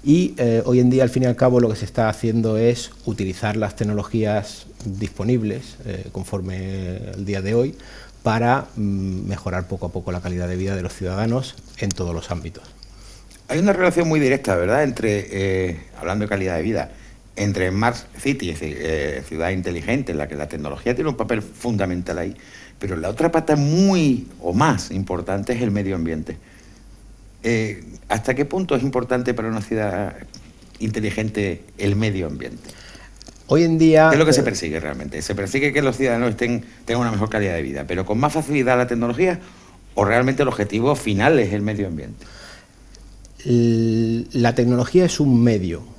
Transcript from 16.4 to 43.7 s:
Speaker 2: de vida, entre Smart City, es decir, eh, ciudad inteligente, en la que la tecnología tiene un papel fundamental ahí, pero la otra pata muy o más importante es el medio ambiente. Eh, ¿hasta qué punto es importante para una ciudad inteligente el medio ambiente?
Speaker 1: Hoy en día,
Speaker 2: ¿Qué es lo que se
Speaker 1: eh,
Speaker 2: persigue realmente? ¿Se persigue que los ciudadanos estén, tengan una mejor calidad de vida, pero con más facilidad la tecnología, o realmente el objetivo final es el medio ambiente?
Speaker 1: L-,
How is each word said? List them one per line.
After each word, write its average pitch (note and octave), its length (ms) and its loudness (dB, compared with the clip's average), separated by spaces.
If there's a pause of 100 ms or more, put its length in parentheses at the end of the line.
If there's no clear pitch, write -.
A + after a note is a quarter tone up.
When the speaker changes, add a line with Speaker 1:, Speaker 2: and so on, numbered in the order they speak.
Speaker 2:
de D#2+ 60 -2
vida, F2 280 -2 (460)
entre F#2+ 340 0
Smart A2+ 260 0 (240)
City, C3+ 300 -2
es D#2 100 -8
decir, D2+ 200 -6
eh, D2 460 -2
ciudad D#2+ 240 -4
inteligente, F#2 600 -4
en D#2 60 -4
la D2 100 -4
que D2+ 60 -10
la D2 140 -6
tecnología D2 460 -4
tiene D#3 160 -2
un A#2+ 60 -6
papel A2 260 -2
fundamental F#2 760 -4
ahí, F#2 180 -6 (440)
pero F#2+ 160 -6
la E2 120 -4
otra D#3 240 0
pata D#3+ 240 2
muy D3+ 680 4 (140)
o F2 120 -2
más A2+ 380 2
importante F#2+ 640 -4
es A#2 80 -2
el A2 80 0
medio G2 240 -2
ambiente. E2 420 -4 (1080)
Eh, A2 400 -2 (240)
¿hasta A2+ 260 0
qué C#3+ 100 0
punto F3 300 -2
es B2 80 2
importante B2 500 0
para A2+ 160 -2
una A2 140 -4
ciudad G#2 540 -2 (640)
inteligente G#2+ 840 -2 (160)
el G2+ 160 2
medio G2+ 320 0
ambiente? B1 420 -10 (840)
Speaker 1:
Hoy D#3 120 6
en E3 160 4
día, D#3+ 320 8
Speaker 2:
¿Qué D3+ 60 6
es - 20 4
lo D#3 80 6
que D3 80 6
se - 80 6
Speaker 1:
eh, - 20 0
Speaker 2:
persigue E2 340 -4
realmente? D2 440 -8
¿Se G2+ 120 -6
persigue C3 380 0
que D3 80 2
los C3 160 0
ciudadanos A#2+ 340 0
estén, A#2 360 -2 (180)
tengan A#2+ 180 0
una A#2 100 0
mejor G#2+ 180 0
calidad G2+ 240 0
de E2 80 -2
vida, C#2 260 -6
pero F2+ 160 -2
con G#2+ 140 -2
más D3 160 2
facilidad C#3+ 420 2
la B2 100 2
tecnología, A#2+ 540 0 (540)
o G2+ 100 2
realmente B2+ 380 2
el B2+ 60 4
objetivo A2+ 480 0
final A#2 420 4
es G2+ 160 2
el G2+ 80 -2
medio G#2 240 -2
ambiente? C#2 400 -10 (1160)
Speaker 1:
L-, A2+ 880 2